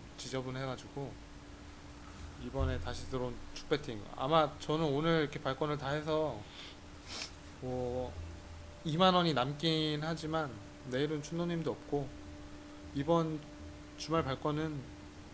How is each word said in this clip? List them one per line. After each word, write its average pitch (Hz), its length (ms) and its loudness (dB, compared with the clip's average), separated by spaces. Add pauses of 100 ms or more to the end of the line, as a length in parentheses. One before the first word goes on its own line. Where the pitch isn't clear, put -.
(160)
지저분해가지고 131 960 -4 (1300)
이번에 127 360 2
다시 123 300 -4
들어온 123 240 -2 (180)
축 - 160 -10
배팅. 131 320 0 (160)
아마 147 340 6 (100)
저는 156 240 2
오늘 156 380 6
이렇게 143 200 -2
발권을 147 360 2
다 147 120 -2
해서 151 480 2 (1200)
뭐, 127 520 -2 (720)
이만 180 300 8
원이 170 200 8
남긴 151 680 4
하지만 156 480 0 (400)
내일은 147 320 2
춘노님도 165 480 0
없고 143 360 0 (880)
이번 156 460 4 (560)
주말 156 260 2
발권은 151 560 0 (560)